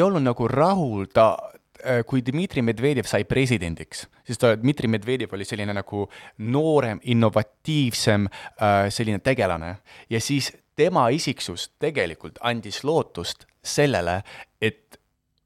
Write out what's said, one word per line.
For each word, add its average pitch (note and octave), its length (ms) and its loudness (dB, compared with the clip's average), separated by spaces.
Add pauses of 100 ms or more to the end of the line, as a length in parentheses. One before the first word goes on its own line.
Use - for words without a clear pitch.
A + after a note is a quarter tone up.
olnud F#3+ 160 2
nagu B2 240 0
rahul, B2+ 640 2
ta, A2+ 160 6 (520)
äh, B2 280 0
kui C3 160 0
Dmitri C#3 400 -2
Medvedev A#2 480 0
sai G#2 160 0
presidendiks, G#2+ 800 -2 (140)
siis - 180 -8
ta, A#2 160 4
Dmitri A#2+ 400 0
Medvedev A2 400 -4
oli G2 160 -8
selline G#2 240 -4
nagu G2+ 320 -4 (300)
noorem, C3 680 0
innovatiivsem, A2+ 1300 0 (320)
äh, G2+ 280 4
selline G#2+ 360 -4
tegelane. F#2 540 -2 (260)
Ja A2+ 160 -2
siis C#3 320 -2 (240)
tema D3+ 320 4
isiksus B2+ 680 -4
tegelikult F#2 600 -4
andis A2+ 460 -4
lootust - 720 -4
sellele, G2 640 0 (400)
et - 380 -4 (460)